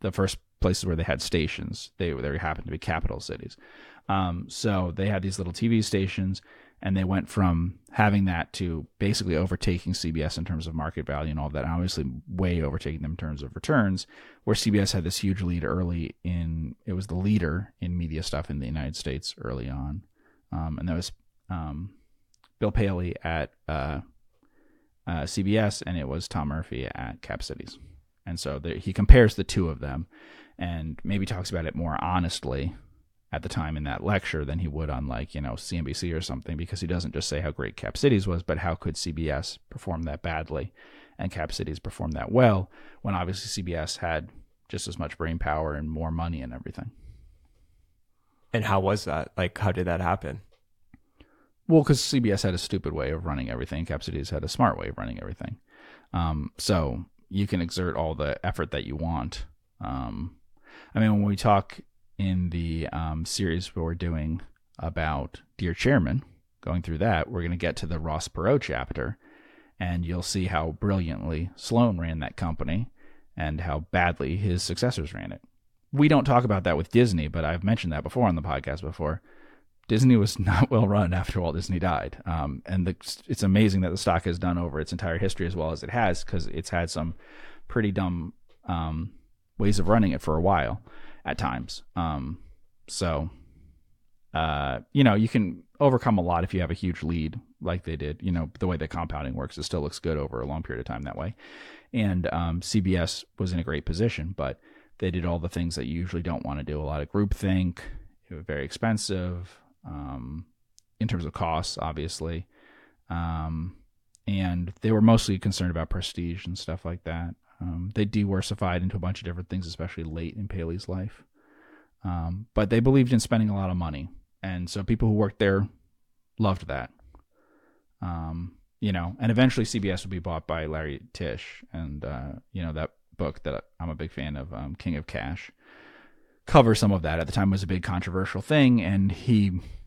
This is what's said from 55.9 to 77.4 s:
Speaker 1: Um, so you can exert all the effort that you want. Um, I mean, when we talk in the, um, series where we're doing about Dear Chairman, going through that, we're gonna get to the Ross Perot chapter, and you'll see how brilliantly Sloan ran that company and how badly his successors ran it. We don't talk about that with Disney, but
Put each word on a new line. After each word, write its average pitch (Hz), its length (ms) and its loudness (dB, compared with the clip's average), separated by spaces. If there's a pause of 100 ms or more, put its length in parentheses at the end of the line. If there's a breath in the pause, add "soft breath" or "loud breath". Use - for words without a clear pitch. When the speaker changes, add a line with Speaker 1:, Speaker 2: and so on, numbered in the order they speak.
Speaker 1:
Um, 80 440 0
so 80 480 0 (220)
you 98 200 0
can 95 120 0
exert 85 380 -2
all 78 180 -2
the 71 300 -2
effort 80 260 -2
that 69 140 -4
you 65 100 -6
want. 76 500 -4 (360)
Um, 64 560 -6 (560 loud breath)
I - 60 0
mean, 110 120 6
when 101 120 4
we 101 120 4
talk 101 440 4 (380)
in 92 340 0
the, 82 380 -2
um, 80 360 -2
series 90 500 -2
where 82 80 -2
we're 82 120 -2
doing 82 460 -2 (380)
about 78 640 -4 (160)
Dear 85 160 -2
Chairman, 120 500 2 (380)
going 85 200 -2
through 80 180 -6
that, 95 300 2
we're 87 120 -4
gonna 85 160 -2
get 82 200 -2
to 85 100 -6
the 80 120 -4
Ross 78 300 -4
Perot 123 320 2
chapter, 65 560 -4 (640 loud breath)
and 87 260 0
you'll 87 180 -2
see 92 220 0
how 80 260 0
brilliantly 82 840 -2
Sloan 113 420 2
ran 82 200 -4
that - 180 -6
company 85 520 -2 (460 soft breath)
and 78 260 -2
how 78 200 -2 (100)
badly 87 460 0
his 92 260 0
successors 87 500 -2
ran 50 200 -10
it. - 80 -14 (500)
We 147 160 8
don't 151 160 8
talk 123 220 6
about 98 180 2
that 85 140 2
with 85 140 -2
Disney, 101 360 6
but 80 160 -2